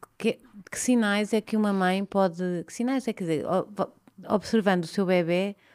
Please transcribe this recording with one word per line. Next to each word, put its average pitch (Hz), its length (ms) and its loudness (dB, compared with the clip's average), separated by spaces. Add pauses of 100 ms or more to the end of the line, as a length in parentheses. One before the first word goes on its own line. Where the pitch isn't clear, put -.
(180)
Que, - 220 -2 (300)
que - 80 -12
sinais 214 560 2
é 220 80 4
que - 140 -6
uma 214 160 2
mãe 190 320 2
pode... 180 640 0
Que - 80 -20
sinais 254 340 -2
é, 220 60 -2
quer 208 100 -8
dizer, 160 220 0
o-, - 880 -4
observando 196 500 2
o 160 40 -8
seu 196 180 -2
bebê, 180 500 2 (200)